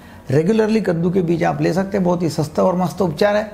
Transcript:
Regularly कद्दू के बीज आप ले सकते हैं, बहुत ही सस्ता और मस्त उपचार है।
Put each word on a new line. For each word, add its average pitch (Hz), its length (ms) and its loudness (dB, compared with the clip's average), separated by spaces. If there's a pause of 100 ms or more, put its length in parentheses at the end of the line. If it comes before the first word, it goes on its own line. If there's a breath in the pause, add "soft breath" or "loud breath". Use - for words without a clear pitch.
(320 loud breath)
Regularly 214 500 2
कद्दू 175 300 0
के 190 100 0
बीज 165 220 0
आप 147 180 -2
ले 170 120 2
सकते 190 240 -2
हैं, 185 80 0
बहुत 175 160 0
ही 165 80 0
सस्ता 160 340 -2
और 185 120 2
मस्त 180 260 -2
उपचार 202 340 0
है। 208 80 0 (100)